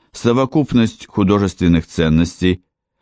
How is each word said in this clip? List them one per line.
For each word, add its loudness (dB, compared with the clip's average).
Совокупность -2
художественных 0
ценностей, -2